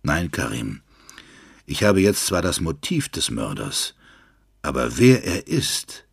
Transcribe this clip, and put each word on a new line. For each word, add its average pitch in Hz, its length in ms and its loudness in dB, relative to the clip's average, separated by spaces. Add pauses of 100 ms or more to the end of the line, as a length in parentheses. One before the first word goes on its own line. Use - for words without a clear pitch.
Nein, 78 280 0
Karim, 55 520 -6 (840)
ich 73 160 -4
habe 101 180 6
jetzt 98 260 4
zwar 87 160 0
das 87 180 -2
Motiv 85 480 -2
des - 220 -4
Mörders, - 640 -6 (680)
aber 117 360 -4
wer 123 260 8
er - 240 -4
ist - 640 -4